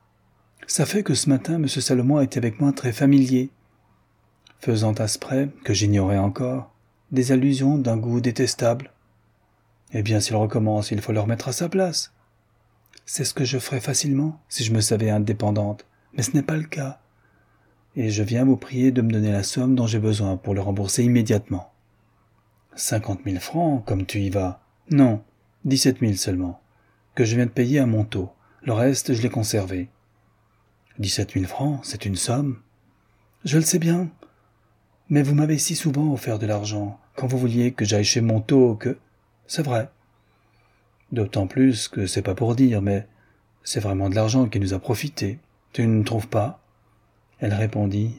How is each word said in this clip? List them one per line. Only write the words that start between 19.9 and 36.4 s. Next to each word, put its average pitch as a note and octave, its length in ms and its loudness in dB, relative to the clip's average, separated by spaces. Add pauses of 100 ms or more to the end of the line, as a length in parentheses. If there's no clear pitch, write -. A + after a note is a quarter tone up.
besoin G#2+ 400 0
pour G2+ 160 -4
le G2 80 0
rembourser G2 420 -2
immédiatement. G#2+ 720 0 (1000)
Cinquante G#2 500 -4
mille F#2 140 -4
francs, D3+ 480 -2
comme F#2+ 180 -2
tu - 140 -6
y G2 100 -2
vas. F#2 320 -4 (300)
Non, B2 320 6 (420)
dix-sept C3 360 2
mille G#2 180 2
seulement, F2+ 420 -4 (540)
que A#2+ 100 2
je A2 100 0
viens B2 120 2
de A2+ 40 -6
payer B2+ 280 0
à B2+ 80 2
Montaut. G#2+ 420 0 (320)
Le B2 120 -2
reste, C3 400 0
je A2+ 100 0
l'ai B2 60 0
conservé. F#2+ 600 -4 (1120)
Dix-sept G2+ 360 -4
mille F#2 120 -2
francs, C#3 360 -4
c'est - 220 -12
une G2 100 -2
somme. B2+ 460 -4 (840)
Je D3+ 120 2
le D#3+ 60 4
sais E3+ 160 0
bien. E3+ 320 0 (1000)
Mais D3 140 4
vous C#3+ 100 0
m'avez D3+ 240 2
si D#3+ 180 -4
souvent D3 380 0
offert A#2 240 -4
de A2 80 -4